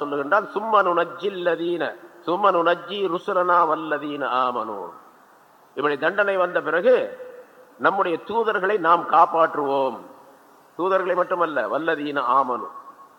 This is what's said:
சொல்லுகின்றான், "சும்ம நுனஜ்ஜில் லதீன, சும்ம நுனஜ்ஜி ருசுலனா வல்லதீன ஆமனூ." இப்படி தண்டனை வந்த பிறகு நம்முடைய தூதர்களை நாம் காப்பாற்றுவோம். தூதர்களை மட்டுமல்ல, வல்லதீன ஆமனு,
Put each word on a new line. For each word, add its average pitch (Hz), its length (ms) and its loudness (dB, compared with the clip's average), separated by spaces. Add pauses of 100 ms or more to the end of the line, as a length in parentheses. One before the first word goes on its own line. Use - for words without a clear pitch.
சொல்லுகின்றான், 147 540 -2
"சும்ம 208 300 2
நுனஜ்ஜில் 175 640 -2
லதீன, 165 480 -2 (300)
சும்ம 190 260 2
நுனஜ்ஜி 175 640 0
ருசுலனா 180 500 2
வல்லதீன 151 600 -4
ஆமனூ." 113 640 -2 (880)
இப்படி 143 220 -2
தண்டனை 196 400 0
வந்த 175 240 0
பிறகு 160 680 0 (500)
நம்முடைய 175 400 0
தூதர்களை 208 600 -2
நாம் 165 320 2
காப்பாற்றுவோம். 147 880 2 (800)
தூதர்களை 185 380 0
மட்டுமல்ல, 156 640 0
வல்லதீன 147 400 -2
ஆமனு, 127 480 0 (520)